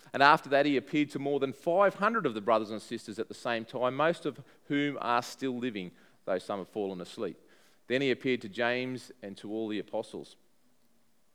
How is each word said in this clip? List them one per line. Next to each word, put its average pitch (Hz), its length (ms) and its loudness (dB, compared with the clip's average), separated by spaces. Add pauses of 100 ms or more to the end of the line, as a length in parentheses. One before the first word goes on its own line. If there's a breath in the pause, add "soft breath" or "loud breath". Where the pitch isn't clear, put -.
(140)
And 127 80 -2
after 147 280 8
that, 139 160 6
he 143 120 4
appeared 147 340 0
to 139 80 -6
more 143 200 0
than 135 140 0
five 185 420 2
hundred 214 300 0
of 120 80 0
the 107 80 -4
brothers 110 300 4
and 107 100 -8
sisters 113 380 -10
at - 80 -6
the 104 60 -14
same 117 300 -2
time, 123 320 -2
most 160 300 0
of 143 140 -6 (280 soft breath)
whom 143 320 0
are 120 220 2
still 127 360 -6
living, 104 340 -4 (340 soft breath)
though 92 140 0
some 101 200 -4
have 90 100 -10
fallen 95 320 -4
asleep. 90 360 -8 (500 soft breath)
Then 131 140 0
he 135 100 2
appeared 120 300 0
to 107 80 -12
James 123 640 -4 (120)
and 98 140 -12
to 104 140 -12
all 110 160 -4
the 107 120 -4
apostles. 95 560 -8 (1000)